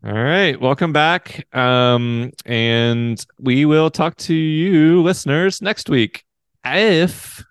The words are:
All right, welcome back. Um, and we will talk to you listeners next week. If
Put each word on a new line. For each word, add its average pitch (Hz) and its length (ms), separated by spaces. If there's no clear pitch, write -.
All 104 80
right, 143 480
welcome 143 320
back. 156 600
Um, 123 760
and 117 760
we 131 280
will 156 260
talk 165 280
to - 140
you 160 680
listeners 175 600
next 208 280
week. 117 340
If 175 880